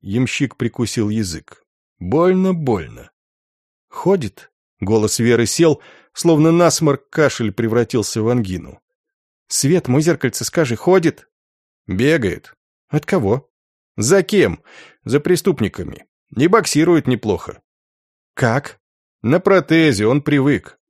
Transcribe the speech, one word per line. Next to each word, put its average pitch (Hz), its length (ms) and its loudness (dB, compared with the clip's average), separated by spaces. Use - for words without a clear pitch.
Ямщик 120 540 -4
прикусил 113 540 -4
язык. 98 540 -8
Больно, 180 540 0
больно. 92 580 -4
Ходит. 170 600 -4
Голос 104 400 0
Веры 117 260 2
сел, 160 360 2
словно 160 380 2
насморк 160 580 2
кашель 123 420 0
превратился 113 680 -2
в 110 80 0
ангину. 98 520 -4
«Свет, 160 400 0
мой 127 140 2
зеркальце, 151 440 -2
скажи, 131 300 -2
ходит?» 175 520 0
«Бегает». 113 680 -2
«От - 180 -4
кого?» 131 440 0
«За 160 260 2
кем? - 380 0
За 123 160 0
преступниками. 147 880 -4
И 139 120 2
боксирует 165 600 2
неплохо». 110 540 -4
«Как?» 127 460 -2
«На 139 180 2
протезе, 160 680 2
он 139 140 2
привык». 143 580 -2